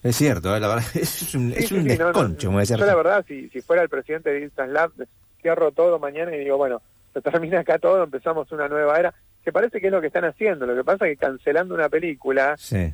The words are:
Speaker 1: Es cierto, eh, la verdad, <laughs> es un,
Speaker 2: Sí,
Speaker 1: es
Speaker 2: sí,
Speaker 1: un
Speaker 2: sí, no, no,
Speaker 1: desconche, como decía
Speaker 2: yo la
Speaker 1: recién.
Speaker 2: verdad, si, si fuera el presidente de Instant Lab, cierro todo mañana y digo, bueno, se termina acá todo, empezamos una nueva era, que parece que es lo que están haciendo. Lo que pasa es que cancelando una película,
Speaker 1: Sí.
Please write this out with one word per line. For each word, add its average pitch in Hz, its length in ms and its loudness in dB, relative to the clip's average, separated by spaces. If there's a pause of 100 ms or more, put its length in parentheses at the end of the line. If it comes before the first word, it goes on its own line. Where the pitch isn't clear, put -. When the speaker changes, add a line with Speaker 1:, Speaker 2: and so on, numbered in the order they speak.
Speaker 1:
Es 120 140 0
cierto, 98 380 2
eh, 107 60 0
la 104 80 0
verdad, 113 220 0
<laughs> - 40 -6
es - 400 -6
un, 123 180 -2
Speaker 2:
Sí, - 60 -4
Speaker 1:
es 226 100 0
Speaker 2:
sí, 196 80 -4
Speaker 1:
un 180 140 2
Speaker 2:
sí, 165 60 4
no, 165 80 0
no, - 80 4
Speaker 1:
desconche, 113 340 0
como 95 140 2
decía 107 160 2
Speaker 2:
yo 202 80 2
la 202 80 4
Speaker 1:
recién. 165 120 4
Speaker 2:
verdad, 190 220 2
si, 135 220 -14
si 127 140 -12
fuera 170 200 2
el 160 60 0
presidente 151 420 -4
de 143 120 -2
Instant 135 300 -8
Lab, 160 200 0 (480)
cierro 165 320 2
todo 170 260 4
mañana 151 380 -6
y 147 40 -6
digo, 139 180 0
bueno, 127 240 -2 (320)
se 127 80 -6
termina 165 380 0
acá 160 180 2
todo, 185 260 4
empezamos 151 480 -4
una 147 160 -4
nueva 147 320 2
era, 175 140 0 (280)
que 165 100 -6
parece 214 280 0
que 185 60 0
es 196 60 0
lo 185 100 2
que 156 60 -2
están 175 180 -2
haciendo. 156 400 -2
Lo 123 100 0
que 131 80 -2
pasa 196 240 0
es 143 100 -4
que - 80 -2
cancelando 156 480 -2
una 156 140 0
película, 143 720 0
Speaker 1:
Sí. 90 360 -4